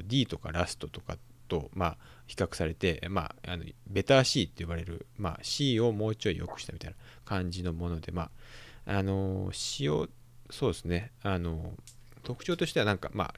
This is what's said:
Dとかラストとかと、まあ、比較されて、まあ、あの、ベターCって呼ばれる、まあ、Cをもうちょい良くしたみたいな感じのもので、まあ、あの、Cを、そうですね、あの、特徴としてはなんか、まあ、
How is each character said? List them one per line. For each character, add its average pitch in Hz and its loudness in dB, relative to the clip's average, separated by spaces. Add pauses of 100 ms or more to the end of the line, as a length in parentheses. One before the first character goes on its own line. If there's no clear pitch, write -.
D 123 2
と 80 -4
か 80 -6
ラ 87 2
ス - -6
ト - -8
と - -12
か - -8 (320)
と、 147 0
ま 185 2
あ、 - -2 (280)
比 - -12
較 - 0
さ 82 0
れ 80 0
て、 85 2
ま 95 -2 (120)
あ、 90 -4
あ 87 -2
の、 80 -6 (220)
ベ 98 2
タ 135 8
ー 131 8
C 123 4
っ 82 0
て - -8
呼 82 -4
ば 85 -2
れ 82 -4
る、 87 -8 (100)
ま 95 -2
あ、 - -6
C 131 2
を 117 6
も 107 2
う 110 0
ち - 0
ょ 101 4
い 82 0
良 85 -4
く - -8
し - -12
た - -8
み 85 -10
た 85 -10
い - -8
な - -10 (280)
感 92 0
じ 90 -4
の 87 0
も 85 0
の 82 -2
で、 87 -8
ま 87 -2 (540)
あ、 98 0
あ 95 4
の、 95 2
C - -2
を、 - 2 (420)
そ - 2
う 87 4
で - -4
す - -10
ね、 87 0 (100)
あ 95 2
の、 82 -2 (520)
特 - -6
徴 175 0
と 170 2
し - -2
て 147 4
は 107 6
な 104 6
ん 92 2
か、 - -6
ま 98 0
あ、 - -12